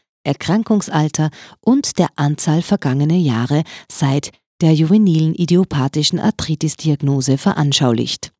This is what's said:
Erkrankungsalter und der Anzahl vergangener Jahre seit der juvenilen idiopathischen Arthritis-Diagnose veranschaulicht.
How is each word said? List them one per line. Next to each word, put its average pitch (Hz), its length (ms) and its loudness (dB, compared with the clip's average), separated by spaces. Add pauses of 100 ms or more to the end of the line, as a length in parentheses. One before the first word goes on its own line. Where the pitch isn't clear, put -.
(260)
Erkrankungsalter 156 1040 -2 (320)
und 269 380 0
der 175 180 2
Anzahl 151 440 0
vergangener 147 540 0
Jahre 143 480 0 (260)
seit - 420 -2 (300)
der 160 120 6
juvenilen 160 600 2
idiopathischen 156 840 0
Arthritis-Diagnose 143 1160 -2
veranschaulicht. 135 1040 0